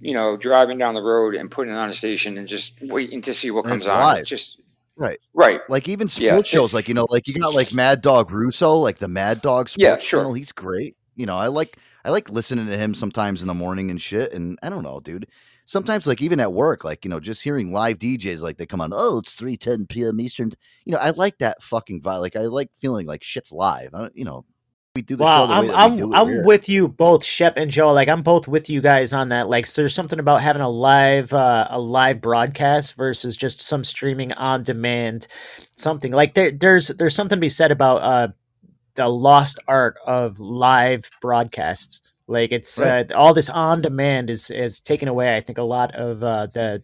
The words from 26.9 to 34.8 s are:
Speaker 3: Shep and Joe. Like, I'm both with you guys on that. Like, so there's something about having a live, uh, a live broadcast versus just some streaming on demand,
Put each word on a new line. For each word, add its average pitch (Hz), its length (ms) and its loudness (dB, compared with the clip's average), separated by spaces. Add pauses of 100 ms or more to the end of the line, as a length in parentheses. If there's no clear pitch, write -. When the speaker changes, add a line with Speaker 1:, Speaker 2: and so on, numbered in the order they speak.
Speaker 3:
Shep 170 320 2
and 151 120 -2
Joe. 151 220 4
Like, 139 160 4
I'm 160 140 0
both 170 260 2
with 156 220 -2
you 147 100 -2
guys 131 320 4
on 135 180 -2
that. 120 200 -2
Like, 120 160 0
so - 160 -4
there's 143 120 0
something 160 260 -6
about 143 220 4
having 147 200 0
a 127 80 0
live, 135 640 4
uh, 123 360 4
a 123 120 -4
live 127 400 2
broadcast 139 760 0
versus 123 400 -6
just - 240 -6
some 139 240 -4
streaming 131 480 -6
on 131 320 -2
demand, 117 640 -4 (480)